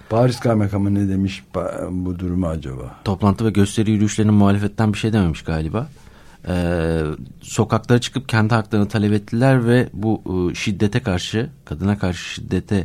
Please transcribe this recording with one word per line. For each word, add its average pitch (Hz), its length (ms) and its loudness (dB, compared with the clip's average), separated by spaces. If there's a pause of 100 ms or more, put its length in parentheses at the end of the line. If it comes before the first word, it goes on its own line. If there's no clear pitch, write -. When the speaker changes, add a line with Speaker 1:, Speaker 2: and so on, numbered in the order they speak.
Speaker 1:
Paris 120 300 2
Kaymakamı 101 560 0
ne 101 140 0
demiş 95 340 -2 (100)
ba-, 87 340 -4 (180)
bu 90 140 -6
duruma 87 280 -2
acaba? 65 560 -8
Speaker 2:
Toplantı 101 420 2
ve 110 40 2
gösteri 101 420 2
yürüyüşlerinin 107 420 2
muhalefetten 101 600 4
bir 95 40 -6
şey 107 160 -2
dememiş 90 280 2
galiba. 80 460 -4 (600)
Ee, 85 540 0 (400)
sokaklara 117 600 0
çıkıp - 280 -8
kendi 110 240 2
haklarını 104 340 0
talep 104 260 0
ettiler 117 540 2
ve 123 260 4
bu, 107 280 0 (300)
e, 82 40 -6
şiddete 104 440 0
karşı, 107 500 -2 (160)
kadına 95 320 -2
karşı 90 360 -4
şiddete - 500 -2